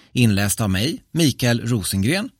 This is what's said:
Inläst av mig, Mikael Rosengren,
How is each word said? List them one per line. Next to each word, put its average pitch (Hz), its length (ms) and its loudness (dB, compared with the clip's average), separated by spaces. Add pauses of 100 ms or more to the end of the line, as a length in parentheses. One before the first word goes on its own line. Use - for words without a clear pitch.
(120)
Inläst 104 500 2
av 107 80 0
mig, 107 420 -2
Mikael 120 560 0
Rosengren, 117 640 -2 (100)